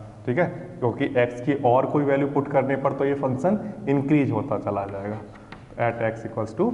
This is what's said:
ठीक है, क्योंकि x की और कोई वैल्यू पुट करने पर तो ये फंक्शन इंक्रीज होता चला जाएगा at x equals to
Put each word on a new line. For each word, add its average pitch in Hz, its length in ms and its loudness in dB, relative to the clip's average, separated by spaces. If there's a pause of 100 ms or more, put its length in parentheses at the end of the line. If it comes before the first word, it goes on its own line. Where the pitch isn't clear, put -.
(260)
ठीक 127 120 0
है, 175 80 2 (320)
क्योंकि 123 300 0 (120)
x 120 200 0
की 139 140 0 (100)
और 127 220 6
कोई 147 180 2
वैल्यू 139 240 2
पुट 139 240 0
करने 135 240 2
पर 135 160 0
तो 139 120 0
ये 139 100 2
फंक्शन 139 440 0 (300)
इंक्रीज 139 420 4
होता 107 300 0
चला 101 260 -2
जाएगा 101 320 -6 (600)
at 117 240 0
x 113 240 -2
equals 104 260 -6
to 214 200 2